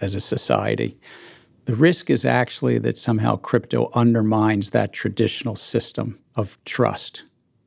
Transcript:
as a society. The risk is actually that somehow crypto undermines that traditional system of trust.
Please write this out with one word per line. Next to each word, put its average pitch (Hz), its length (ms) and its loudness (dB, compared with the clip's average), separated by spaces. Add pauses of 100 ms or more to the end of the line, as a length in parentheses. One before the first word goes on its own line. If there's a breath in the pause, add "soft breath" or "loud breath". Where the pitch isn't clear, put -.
as 98 160 -4
a - 40 -6
society. - 760 -2 (680 loud breath)
The 117 100 0
risk 165 340 4
is 131 140 2
actually 123 540 0
that 117 200 -2
somehow 110 380 0
crypto - 580 0
undermines 110 760 2
that 104 220 0
traditional 107 600 -2
system - 640 -4 (160)
of 104 300 -4
trust. - 580 -2 (440)